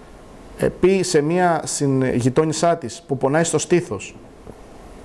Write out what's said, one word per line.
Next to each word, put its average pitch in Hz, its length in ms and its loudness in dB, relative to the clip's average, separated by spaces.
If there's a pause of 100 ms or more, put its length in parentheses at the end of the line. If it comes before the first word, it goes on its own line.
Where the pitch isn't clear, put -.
(580)
ε, 135 100 0
πει 185 340 2
σε 165 180 2
μία 170 440 0
συγγειτόνισά 139 1120 0
της 123 300 -12
που 139 100 -4
πονάει 151 280 0
στο 156 140 -2
στήθος - 560 -2 (880)